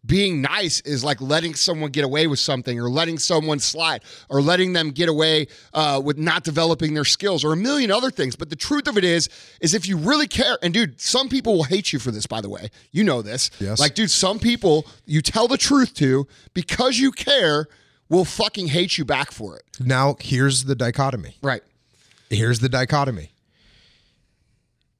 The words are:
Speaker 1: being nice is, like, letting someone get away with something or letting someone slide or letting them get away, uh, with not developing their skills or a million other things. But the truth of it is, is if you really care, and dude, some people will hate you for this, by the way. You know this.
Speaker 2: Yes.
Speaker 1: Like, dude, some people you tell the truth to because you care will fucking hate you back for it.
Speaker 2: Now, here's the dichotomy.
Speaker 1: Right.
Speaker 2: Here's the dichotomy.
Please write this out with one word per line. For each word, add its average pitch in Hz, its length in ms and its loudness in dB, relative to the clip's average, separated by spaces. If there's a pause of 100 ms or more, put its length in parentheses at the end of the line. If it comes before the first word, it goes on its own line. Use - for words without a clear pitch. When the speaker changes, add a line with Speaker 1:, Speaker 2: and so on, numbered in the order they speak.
Speaker 1:
being 180 360 2
nice 165 400 -2
is, 135 220 -4
like, 139 160 -2
letting 156 340 -2
someone 156 380 -2
get 147 140 -2
away 151 220 0
with 143 120 0
something 127 400 -2
or 120 100 -2
letting 165 300 -2
someone 156 400 0
slide 156 420 -2 (280)
or 139 120 2
letting 180 300 2
them 160 200 -2
get 165 180 0
away, 156 380 2 (260)
uh, 143 300 0
with 143 140 -2
not 165 280 -2
developing 165 480 0
their 151 100 -2
skills 175 400 0
or 151 80 2
a 160 60 0
million 247 340 0
other 247 180 2
things. 131 280 -4
But 160 120 -10
the 151 60 -10
truth 285 320 -4
of 214 100 0
it 190 60 4
is, 170 240 2 (320)
is 165 140 2
if 180 140 -2
you 190 100 0
really 254 300 2
care, 247 360 0
and 175 100 0
dude, 175 280 -2
some 262 260 0
people 233 280 0
will 160 100 2
hate 190 260 -2
you 143 80 -2
for 123 120 -4
this, 107 140 -6
by 113 140 -8
the 101 100 -10
way. 98 200 -12 (240)
You 180 100 2
know 135 180 2
this. 107 380 -4
Speaker 2:
Yes. 101 200 -2
Speaker 1:
Like, 147 160 2
dude, 208 160 0
some 196 280 0
people 185 480 2 (180)
you 151 160 2
tell 226 280 2
the 262 80 2
truth 277 380 2
to 135 300 2 (280)
because 247 460 0
you 262 120 4
care 156 560 0 (400)
will 175 160 4
fucking 202 440 -4
hate 165 300 0
you 160 60 -2
back 139 300 -2
for 95 240 -12
it. - 60 -20 (180)
Speaker 2:
Now, 131 400 2
here's 131 420 2
the 135 120 0
dichotomy. 123 680 -2
Speaker 1:
Right. 135 200 -2 (680)
Speaker 2:
Here's 113 300 2
the 127 100 2
dichotomy. 127 600 0 (1700)